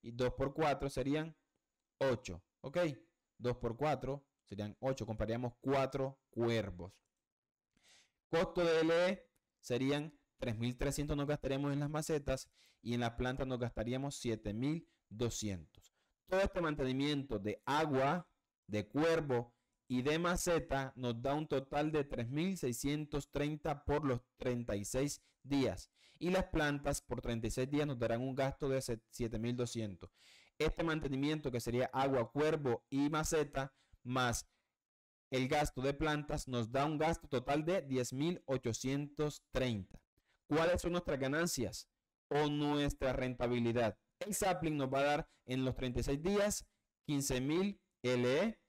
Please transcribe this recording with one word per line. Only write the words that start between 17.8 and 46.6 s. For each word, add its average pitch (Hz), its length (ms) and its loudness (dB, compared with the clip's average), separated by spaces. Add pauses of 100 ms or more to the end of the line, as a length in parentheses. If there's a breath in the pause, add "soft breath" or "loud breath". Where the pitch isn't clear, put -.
de 104 200 -4
cuervo 143 680 2 (320)
y 127 160 0
de 151 160 2
maceta 165 760 0
nos 120 240 -2
da 135 140 0
un 151 140 -2
total 147 440 0
de 151 120 2
tres 120 260 -4
mil 170 260 0
seiscientos 147 760 -2
treinta 147 520 -2
por 147 220 2
los 123 160 2 (160)
treinta 120 380 -2
y 101 100 -2
seis 139 380 -2 (180 soft breath)
días. 131 480 0 (300 soft breath)
Y 160 100 -2
las 185 140 2
plantas 143 580 0
por - 200 -6
treinta 117 260 -2
y - 20 0
seis 127 220 -2
días 147 160 2
nos 139 100 -4
darán 117 240 0
un 131 140 -2
gasto 135 340 0
de 135 100 2
se-, 120 300 -4
siete 113 300 -4
mil 120 160 0
doscientos. 110 560 -4 (480 loud breath)
Este 156 240 0
mantenimiento 147 680 0
que 120 80 0
sería 120 340 0
agua, 135 380 2
cuervo 147 600 2
y 143 180 2
maceta, 151 640 0 (300 soft breath)
más 123 440 0 (840)
el 131 160 2
gasto 147 340 0
de 139 140 2
plantas, 151 520 -2
nos 120 240 -2
da 135 140 2
un 151 140 0
gasto 160 280 0
total 143 380 0
de 180 160 2
diez 131 320 -2
mil 151 320 -2
ochocientos 139 1040 -2
treinta. 120 500 -2 (460)
¿Cuáles 165 380 4
son 175 80 0
nuestras 170 280 -2
ganancias 139 680 -2 (380)
o 147 240 2
nuestra 147 600 0
rentabilidad? 120 840 2 (220)
El 202 160 -6
sapling 175 420 2
nos 135 160 0
va 135 60 2
a 139 40 4
dar 147 260 2 (160 soft breath)
en 131 180 -2
los 127 120 0
treinta 123 260 -2
y - 20 0
seis 143 180 -2
días 202 460 2 (380)